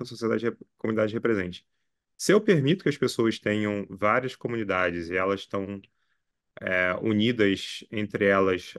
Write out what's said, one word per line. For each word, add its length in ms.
sociedade, 420
rep-, 200
comunidade 360
represente? 520
Se 140
eu 100
permito 420
que 60
as 80
pessoas 420
tenham 500
várias 460
comunidades 760
e 60
elas 260
estão, 380
é, 360
unidas 960
entre 340
elas 540